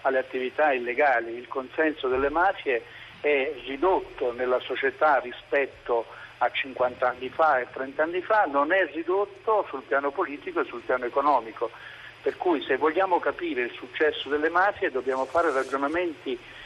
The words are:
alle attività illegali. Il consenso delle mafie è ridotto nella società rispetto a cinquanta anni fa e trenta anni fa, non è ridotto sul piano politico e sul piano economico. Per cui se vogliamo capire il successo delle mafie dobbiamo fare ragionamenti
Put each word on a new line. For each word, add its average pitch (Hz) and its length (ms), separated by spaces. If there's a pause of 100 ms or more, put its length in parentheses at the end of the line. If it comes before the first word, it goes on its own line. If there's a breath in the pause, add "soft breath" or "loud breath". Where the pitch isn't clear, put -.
alle 131 180
attività 131 520
illegali. 123 640
Il 123 140
consenso 143 600
delle 131 220
mafie 156 540 (360 loud breath)
è 143 320 (140)
ridotto 139 680
nella 123 280
società 135 640
rispetto 123 840 (320 loud breath)
a 120 140
cinquanta 123 580
anni 123 200
fa 151 300
e 120 140
trenta 135 300
anni 175 180
fa, 214 300
non 143 200
è 190 220
ridotto 196 760
sul 135 180
piano 139 240
politico 160 500
e 127 40
sul 120 160
piano 127 240
economico. 117 680 (540 loud breath)
Per - 120
cui 160 260
se 135 140
vogliamo 165 420
capire 147 420
il 120 140
successo - 540
delle 151 200
mafie 185 400
dobbiamo 131 360
fare 165 260
ragionamenti 139 840 (300 loud breath)